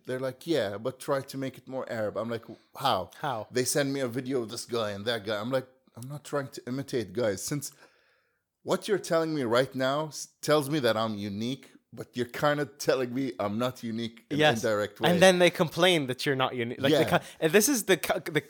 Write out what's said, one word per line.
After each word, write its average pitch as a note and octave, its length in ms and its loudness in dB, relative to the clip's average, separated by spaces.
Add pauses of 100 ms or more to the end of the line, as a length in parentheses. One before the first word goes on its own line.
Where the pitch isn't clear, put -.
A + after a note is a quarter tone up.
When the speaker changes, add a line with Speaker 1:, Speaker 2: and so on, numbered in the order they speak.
Speaker 1:
They're B2+ 220 -4
like, B2+ 120 -10 (140)
"Yeah, A2 140 0 (160)
but B2+ 80 -4 (140)
try C#3 120 0 (120)
to - 120 -10
make C3 180 -8
it - 140 -20
more B2+ 100 -6 (160)
Arab." G#2 200 -2
I'm A2+ 140 -4
like, A2+ 100 -8 (380)
"How?" A#2+ 160 2 (260)
Speaker 2:
How? B2+ 140 -4 (180)
Speaker 1:
They B2+ 80 2 (100)
send C#3+ 200 0
me C#3 40 -4 (100)
a - 100 -10
video C3 240 -4
of A2 100 -8
this A2+ 120 -10 (120)
guy A2 180 0
and G2+ 140 -10
that A#2 200 -2
guy. G#2+ 120 -2
I'm A#2+ 160 -6
like, B2 100 -4 (300)
"I'm A#2+ 160 -12
not D3 180 -12
trying C#3 240 -2
to - 60 -14 (100)
imitate C3 360 -4 (160)
guys. G2+ 160 0 (120)
Since D3 140 -4 (1000)
what F#3 240 -2
you're G#3 120 2
telling E3 340 0
me D3 100 -2
right A#2+ 320 2
now C#3 320 0
s-, - 200 -12 (140)
tells D3 280 2
me D#3 100 0
that A2+ 180 4
I'm A2 200 0
unique, G#2 540 -6 (220)
but A#2 220 -14
you're D#3+ 100 -2 (200)
kinda D3 200 2
telling B2+ 480 0
me C3 260 -2
I'm G2+ 180 -2
not B2 260 -2
unique A2+ 460 -8
in C#3+ 100 -2
Speaker 2:
Yes. C#3 240 4
Speaker 1:
an A#2 60 2
indirect G#2 300 0
way." D3+ 100 2
Speaker 2:
And F3 120 4
then F#3 180 8
they F3+ 100 8
complain E3 580 2
that B2 180 -4
you're C#3+ 100 2 (100)
not B2+ 100 -2
unique. A#2+ 260 -4
Like, C#3 120 2
they D3 80 6
Speaker 1:
Yeah. - 160 2
Speaker 2:
ca-, - 60 -4 (160)
and D#3+ 140 2
this G#3 160 6
is A#3+ 160 0
the F#3 120 4
ki-, - 220 0 (160)
the, D3 140 2